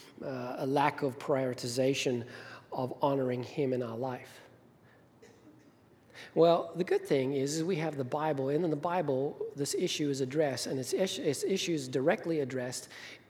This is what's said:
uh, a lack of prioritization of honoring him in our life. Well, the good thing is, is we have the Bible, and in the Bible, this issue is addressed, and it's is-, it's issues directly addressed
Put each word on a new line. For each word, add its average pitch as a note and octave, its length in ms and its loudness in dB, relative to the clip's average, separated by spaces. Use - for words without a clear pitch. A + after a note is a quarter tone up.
uh, B2+ 340 -6
a C#3 80 -2
lack C#3+ 360 2
of C3 160 -2
prioritization C3 1040 2
of B2+ 300 -4
honoring C3 400 2
him B2+ 320 0
in B2 80 0
our A2+ 160 -4
life. B2 420 -8
Well, E3+ 400 6
the E3+ 80 -2
good G4 240 0
thing C3+ 280 2
is, C#3+ 220 0
is D#3+ 60 0
we F3+ 140 0
have D3+ 200 -2
the C3+ 60 -2
Bible, C#3 460 0
and D3+ 160 2
in E3 60 2
the D3+ 60 2
Bible, D3 600 0
this C#3 200 -2
issue D#3 360 0
is C3+ 100 -2
addressed, C3+ 460 0
and C3+ 140 -2
it's B2+ 120 -4
is-, F#3+ 260 0
it's D#3 260 0
issues F3 420 0
directly D3+ 540 0
addressed B2+ 480 -6